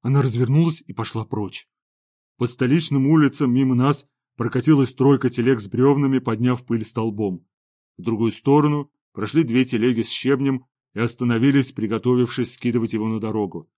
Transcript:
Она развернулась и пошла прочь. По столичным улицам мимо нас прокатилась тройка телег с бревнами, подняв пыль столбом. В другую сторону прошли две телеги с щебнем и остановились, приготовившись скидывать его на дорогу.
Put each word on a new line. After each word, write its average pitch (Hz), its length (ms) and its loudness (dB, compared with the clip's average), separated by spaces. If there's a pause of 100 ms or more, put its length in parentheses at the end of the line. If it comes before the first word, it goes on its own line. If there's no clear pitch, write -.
Она 139 220 2
развернулась 135 640 0
и - 60 -18
пошла 110 320 -8
прочь. - 440 -10 (680)
По 123 100 -4
столичным 135 600 0
улицам 147 460 2
мимо 131 220 2
нас 135 320 0 (300)
прокатилась 127 580 2
тройка 131 360 4
телег 120 300 0
с 101 60 -10
бревнами, 135 520 2
подняв 123 460 -2
пыль 113 200 -4
столбом. 107 640 -6 (500)
В 90 60 -20
другую 113 300 0
сторону 147 580 2 (220)
прошли 107 320 -2
две 123 200 0
телеги 120 380 0
с - 60 -4
щебнем 135 580 -2 (280)
и 101 60 -6
остановились, 120 720 0
приготовившись 117 800 -2
скидывать 117 380 -4
его 110 160 -4
на 110 120 -4
дорогу. 101 460 -6 (120)